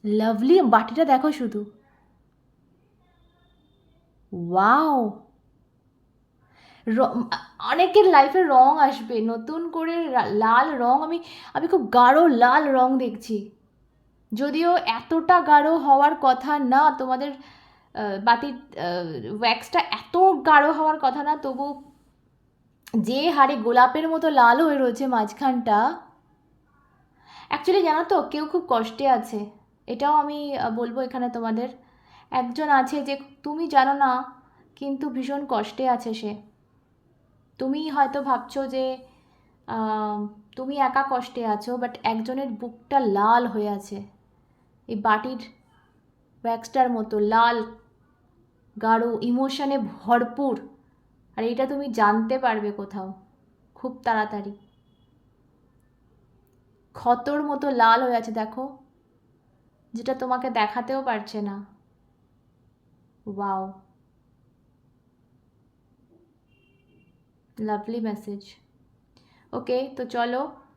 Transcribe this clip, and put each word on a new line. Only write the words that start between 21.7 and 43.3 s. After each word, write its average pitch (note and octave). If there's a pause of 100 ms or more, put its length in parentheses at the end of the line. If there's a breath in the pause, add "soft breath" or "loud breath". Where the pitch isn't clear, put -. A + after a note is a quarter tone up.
যে C4+
হারে C#4+
গোলাপের B3
মতো D#4+
লাল B3+
হয়ে D4+
রয়েছে B3
মাঝখানটা। A#3+ (1500 loud breath)
Actually F4+
জানো D#4+
তো, E4+
কেউ D4+
খুব F4
কষ্টে A#3
আছে, A3 (360)
এটাও C#4
আমি, D4
আহ, -
বলবো A#3
এখানে B3
তোমাদের। A#3 (640 soft breath)
একজন B3+
আছে C4+
যে C#4 (220)
তুমি D#4
জানো C4+
না, C4 (520 soft breath)
কিন্তু C#4
ভীষণ C4
কষ্টে A3+
আছে A#3
সে। G#3+ (1160)
তুমি D4
হয়তো C#4
ভাবছো C4
যে, C4 (680 soft breath)
আহ, G#3+ (300)
তুমি C4
একা C4+
কষ্টে B3
আছো, G#3+
but A#3+
একজনের A#3
বুকটা A#3+
লাল A3+